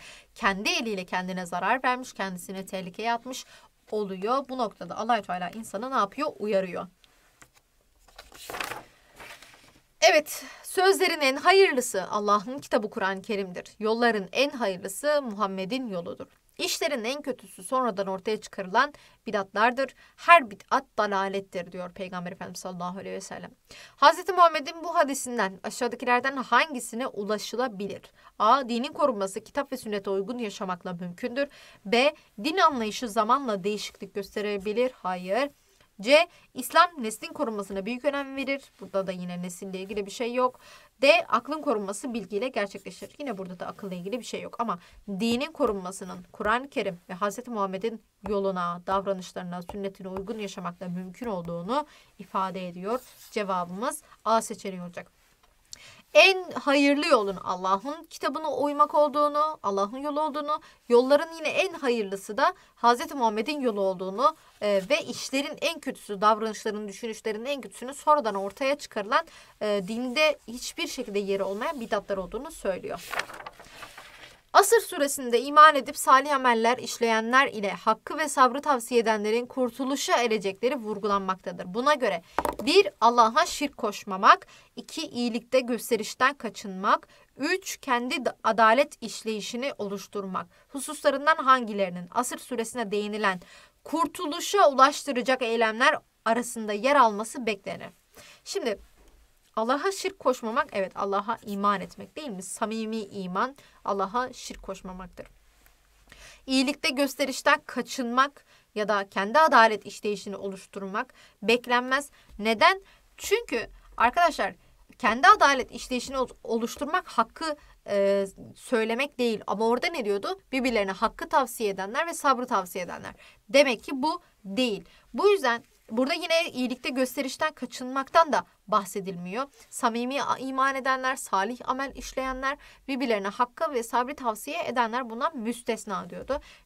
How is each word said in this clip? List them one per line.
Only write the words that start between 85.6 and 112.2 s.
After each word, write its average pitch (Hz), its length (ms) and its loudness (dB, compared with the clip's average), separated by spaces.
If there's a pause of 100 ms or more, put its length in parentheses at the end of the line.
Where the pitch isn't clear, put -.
gösterişten 240 760 -2
kaçınmak, 202 720 -4 (280)
üç, 370 400 -4
kendi 254 480 -2
d-, 226 200 -2
adalet 226 580 4
işleyişini 220 760 -6
oluşturmak. 196 680 -8 (220)
Hususlarından 294 680 0
hangilerinin 208 760 2
Asır - 280 -2
suresine 226 520 -6
değinilen 208 500 -2 (440)
kurtuluşa 330 840 2
ulaştıracak 262 720 2
eylemler 226 560 2 (260)
arasında 226 480 -2
yer 240 240 2
alması 226 500 2
beklenir? 196 420 -6 (560)
Şimdi 262 340 -4 (800)
Allah'a 285 360 0
şirk 381 260 -6
koşmamak, 254 540 0
evet, 196 240 -2
Allah'a 202 500 -2
iman 202 340 0
etmek 180 360 -14
değil 302 140 -10
mi? 185 120 -10
Samimi 220 580 -6
iman, 196 560 -6 (280)
Allah'a 196 480 -2
şirk - 300 -14
koşmamaktır. 185 640 -14 (1200)
İyilikte 269 440 0
gösterişten 277 760 0
kaçınmak 254 800 -2 (300)
ya 208 140 -2
da 202 200 0
kendi 208 300 0
adalet 226 480 6
işleyişini 202 500 -6
oluşturmak 196 800 -8 (280)
beklenmez. 240 680 0 (280)